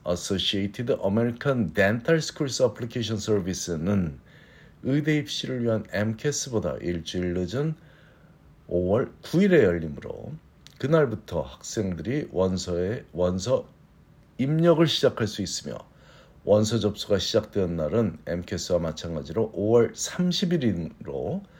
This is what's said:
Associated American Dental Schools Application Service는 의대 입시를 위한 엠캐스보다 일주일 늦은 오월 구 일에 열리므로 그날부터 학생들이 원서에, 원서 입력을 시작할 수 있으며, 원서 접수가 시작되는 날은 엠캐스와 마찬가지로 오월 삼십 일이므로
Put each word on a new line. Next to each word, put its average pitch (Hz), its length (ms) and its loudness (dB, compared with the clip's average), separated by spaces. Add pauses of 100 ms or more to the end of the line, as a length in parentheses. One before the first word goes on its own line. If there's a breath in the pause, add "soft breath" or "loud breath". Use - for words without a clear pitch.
Associated 98 960 -2
American 117 720 0
Dental 113 420 2
Schools 143 460 -2
Application 113 560 -2
Service는 90 1000 -2 (640 loud breath)
의대 147 360 2
입시를 131 440 -4
위한 110 300 0
엠캐스보다 110 880 -2
일주일 87 540 -2
늦은 113 400 -2 (920 soft breath)
오월 95 440 2 (100)
구 170 200 2
일에 185 220 8
열리므로 82 680 -2 (460)
그날부터 131 640 2
학생들이 98 920 -4
원서에, 92 800 0
원서 92 560 0 (680)
입력을 160 480 6
시작할 123 400 2
수 101 160 -4
있으며, 73 340 -6 (680 loud breath)
원서 107 340 4
접수가 101 400 0
시작되는 92 580 0
날은 82 500 0
엠캐스와 87 520 -2
마찬가지로 80 720 -4
오월 110 420 4
삼십 180 600 0
일이므로 90 880 -2 (180 loud breath)